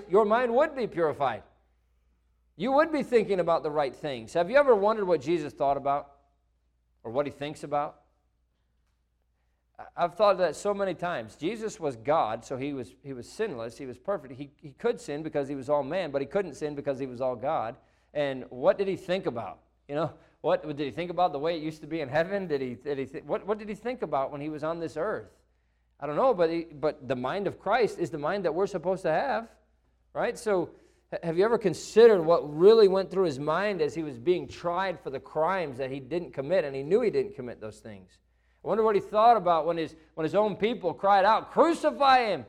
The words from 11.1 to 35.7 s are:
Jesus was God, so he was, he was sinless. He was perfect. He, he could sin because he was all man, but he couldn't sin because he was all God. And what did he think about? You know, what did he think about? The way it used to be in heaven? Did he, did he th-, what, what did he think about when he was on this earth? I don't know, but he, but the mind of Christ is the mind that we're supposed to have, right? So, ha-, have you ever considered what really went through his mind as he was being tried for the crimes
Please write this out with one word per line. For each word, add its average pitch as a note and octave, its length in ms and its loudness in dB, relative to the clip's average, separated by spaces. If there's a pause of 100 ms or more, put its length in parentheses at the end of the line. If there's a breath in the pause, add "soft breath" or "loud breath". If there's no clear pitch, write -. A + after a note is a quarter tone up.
Jesus G#3+ 440 -8
was C#3+ 160 -4
God, A#2 480 0
so C3+ 140 -8
he C#3+ 160 -6
was, B2+ 280 -10
he C#3 120 -12
was A#2+ 120 -14
sinless. B2 520 -8
He C#3+ 80 -12
was B2 100 -12
perfect. C#3 380 -8
He, C#3 160 -14 (100)
he D3+ 120 -18
could - 280 -2
sin D3+ 220 -8
because D3+ 260 -4
he C#3+ 60 -6
was C3+ 160 -6
all D3 120 2
man, D#3 280 -4
but C#3 100 -2
he C3+ 60 -6
couldn't F#3 280 -4
sin D3 200 -6
because C#3 240 -4
he C3+ 80 -6
was B2 160 -8
all B2+ 120 0
God. B2 420 -4 (360 soft breath)
And C#3 380 -4
what D3+ 260 2
did G3 120 -2
he F#3 80 -2
think F#3 280 -4
about? A2+ 360 -6 (280)
You C#3+ 60 -8
know, D#3 180 -2 (300 soft breath)
what E3+ 240 0
did D3 140 -6
he C#3 100 -4
think E3+ 200 -8
about? F3 220 0
The C#3+ 60 -6
way E3 180 -2
it D3+ 60 -8
used D#3 180 -8
to D#3 60 -16
be D#3 160 -6
in B2+ 80 -8
heaven? F#3 360 -2
Did D3 140 -2
he, B2+ 140 -6
did C#3+ 240 -6
he C3+ 80 -6
th-, - 180 -14
what, D3+ 220 -6
what G#3 120 -4
did G#3 120 -12
he G#3+ 40 -8
think A#3 280 -10
about C#3+ 300 -2
when C#3+ 100 -8
he D#3 80 -8
was D3+ 140 -8
on E3+ 160 -4
this D#3+ 180 -8
earth? D#3 320 -6 (680)
I D3 80 -10
don't D3 100 -4
know, B3 180 4
but E3+ 160 2
he, E3 140 -4
but C#3+ 440 -4
the C3 80 -2
mind D3+ 300 -4
of C3+ 120 -6
Christ A3 400 0
is D#3 120 -4
the D#3+ 80 -8
mind F3 260 -4
that D#3 100 0
we're F#3+ 120 0
supposed F#3 360 -4
to E3 80 0
have, A3+ 380 -2 (680)
right? F3+ 240 -2
So, F#3 320 0 (400 loud breath)
ha-, E3+ 120 -6
have E3 140 -2
you F#3 80 6
ever A3+ 140 4
considered G#3 640 6
what D3+ 340 2
really G#3 320 10
went F#3+ 220 0
through F#3 140 0
his C#3 140 -2
mind E3+ 440 -2
as C#3+ 120 -2
he E3 80 -6
was C#3 160 -8
being D3+ 300 0
tried F3 500 -4
for D3+ 120 -12
the C3 100 -8
crimes D#3+ 560 -2